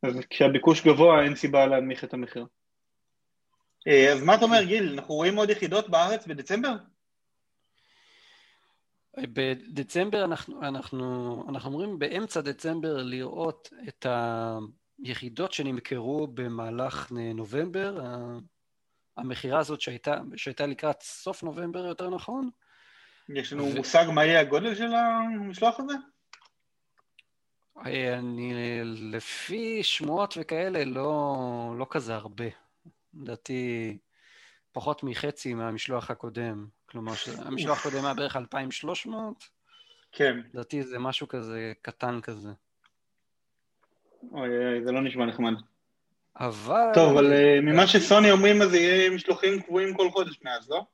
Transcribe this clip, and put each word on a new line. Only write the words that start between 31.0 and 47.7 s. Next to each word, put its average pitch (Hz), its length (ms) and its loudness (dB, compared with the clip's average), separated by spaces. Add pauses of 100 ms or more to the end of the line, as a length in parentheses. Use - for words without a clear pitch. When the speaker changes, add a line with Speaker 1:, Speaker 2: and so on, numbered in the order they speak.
Speaker 2:
לא 131 120 -6
כזה 113 260 -6
הרבה. 107 300 -10 (680)
לדעתי, 120 840 -8 (760)
פחות 143 320 -6
מחצי 135 500 -8
מהמשלוח 113 580 -6
הקודם. 113 560 -8 (180)
כלומר, 110 300 -10
ש-, - 140 -10
המשלוח 135 560 -6
הקודם 135 200 -4
היה 139 80 -4
בערך 135 220 -6
אלפיים 131 360 -8
שלוש - 340 -10
מאות. - 440 -12 (600)
Speaker 1:
כן. 131 280 2 (140)
Speaker 2:
לדעתי 127 300 -8
זה 127 160 -10
משהו 131 280 -6
כזה 113 540 -10
קטן 120 400 -6
כזה. 104 280 -14 (1800)
Speaker 1:
אוי, 127 180 -6
אוי, 120 360 -2
זה 127 60 -2
לא 131 100 -2
נשמע 123 240 -4
נחמד. 113 280 -2 (840)
Speaker 2:
אבל 123 580 0
Speaker 1:
טוב, 160 240 8
אבל, 143 160 8
אה, 143 280 8
ממה 151 100 2 (120)